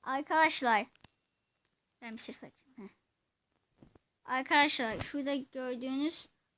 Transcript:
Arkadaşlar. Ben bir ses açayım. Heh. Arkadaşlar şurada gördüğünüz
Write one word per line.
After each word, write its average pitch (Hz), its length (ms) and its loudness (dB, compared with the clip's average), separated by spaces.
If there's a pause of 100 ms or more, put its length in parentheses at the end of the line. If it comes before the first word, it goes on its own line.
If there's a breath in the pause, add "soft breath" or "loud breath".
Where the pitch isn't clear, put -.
Arkadaşlar. 269 800 2 (1160)
Ben 233 120 -14
bir 226 40 -10
ses - 200 -10
açayım. - 380 -20
Heh. 196 140 -14 (1400)
Arkadaşlar 262 760 2
şurada 277 340 -2
gördüğünüz 262 920 -4 (280)